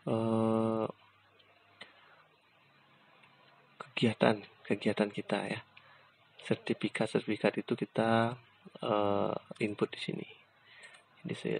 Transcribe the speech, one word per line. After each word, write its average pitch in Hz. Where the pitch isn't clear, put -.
eh, 113
kegiatan, 113
kegiatan 104
kita, 104
ya. 107
Sertifikat-sertifikat -
itu 120
kita, 113
eh, 104
input 104
di -
sini. -
Jadi -
saya -